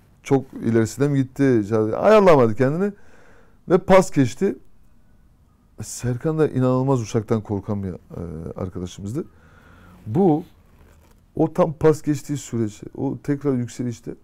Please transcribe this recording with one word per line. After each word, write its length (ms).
çok 200
ilerisine 540
mi 140
gitti? 400
Yani 240
ayarlamadı 600
kendini. 380
Ve 80
pas 340
geçti. 440
Serkan 580
da 80
inanılmaz 540
uçaktan 400
korkan 420
bir, 60
e, 60
arkadaşımızdı. 680
Bu, 360
o 180
tam 200
pas 280
geçtiği 360
sürece, 400
o 260
tekrar 300
yükselişte 580